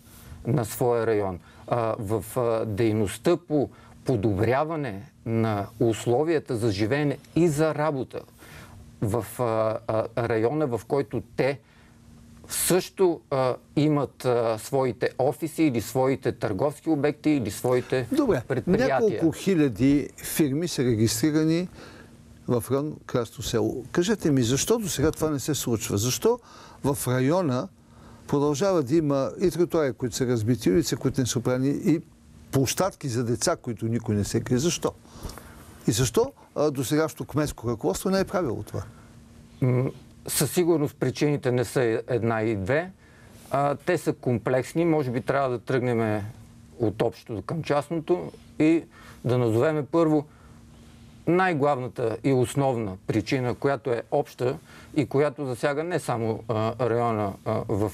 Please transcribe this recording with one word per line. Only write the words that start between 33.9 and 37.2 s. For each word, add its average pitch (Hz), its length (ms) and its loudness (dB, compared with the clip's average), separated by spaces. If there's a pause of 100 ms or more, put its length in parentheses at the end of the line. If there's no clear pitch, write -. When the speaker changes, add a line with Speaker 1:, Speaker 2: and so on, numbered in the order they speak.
Speaker 2:
не 101 100 2
се 113 160 -2
крие? 127 180 0
Защо? 156 340 -2 (960)
И - 40 2
защо, 170 400 2 (220)
а, 151 160 2
досегашното 147 540 -2